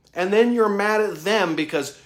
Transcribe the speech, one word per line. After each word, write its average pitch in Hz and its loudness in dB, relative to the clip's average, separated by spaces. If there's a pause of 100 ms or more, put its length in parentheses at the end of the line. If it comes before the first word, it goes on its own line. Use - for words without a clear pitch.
(140)
and 185 -4
then 233 4
you're 226 2
mad 208 0
at 175 -4
them 185 0
because 151 -4